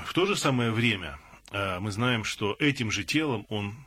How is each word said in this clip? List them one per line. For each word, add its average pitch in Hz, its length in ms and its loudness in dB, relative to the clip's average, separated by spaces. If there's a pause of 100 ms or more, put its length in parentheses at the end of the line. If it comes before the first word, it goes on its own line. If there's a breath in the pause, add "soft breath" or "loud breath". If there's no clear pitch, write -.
в - 80 -6
то 180 120 4
же 202 100 2
самое 123 340 2
время, 107 480 0 (320 loud breath)
э, 98 300 -2
мы 107 100 -4
знаем, 117 340 0
что - 340 -2
этим 135 320 2
же 101 140 -2
телом 143 460 0
Он 104 240 -4 (120)